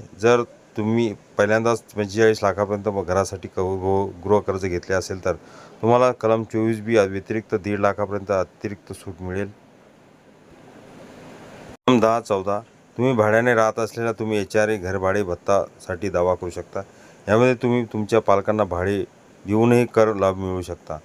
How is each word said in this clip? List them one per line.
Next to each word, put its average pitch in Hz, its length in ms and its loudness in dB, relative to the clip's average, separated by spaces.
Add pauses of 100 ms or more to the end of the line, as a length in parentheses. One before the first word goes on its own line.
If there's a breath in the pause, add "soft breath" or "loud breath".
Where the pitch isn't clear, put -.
(220)
जर 120 220 4 (340)
तुम्ही 110 380 0 (220)
पहिल्यांदाच 110 440 2
पंचेचाळीस 107 640 2
लाखापर्यंत 98 600 -2
घरासाठी 95 420 -2
क-, - 120 -10
गृह-, 95 720 -2
गृहकर्ज 98 360 0
घेतले 90 300 -4
असेल, 92 300 -6
तर 90 80 0 (480 loud breath)
तुम्हाला 123 300 4
कलम 113 320 0
चोवीस 110 360 -2
बी 110 180 0
व्यतिरिक्त 101 580 -2
दीड 101 240 -4
लाखापर्यंत 101 520 -2
अतिरिक्त 98 640 -6
सूट 98 280 -16
मिळेल. 95 280 -6 (2500)
कलम 127 120 6
दहा 113 200 2
चौदा, 101 400 -2 (380)
तुम्ही 127 160 0
भाड्याने 113 400 4
राहत 110 260 2
असलेल्या 117 340 -4
तुम्ही 110 240 -4
एचआरए 107 400 0
घरभाडे 95 460 -2
भत्तासाठी 92 840 -4
दावा 90 260 2
करू 90 140 -8
शकता. 90 320 -12 (460 loud breath)
यामध्ये 120 260 4
तुम्ही 120 320 0
तुमच्या 107 340 -2
पालकांना 107 440 0
भाडे 92 420 -2 (400)
देऊनही 117 400 4
कर 110 280 2
लाभ 95 220 0
मिळवू 92 260 -4
शकता. 85 440 -12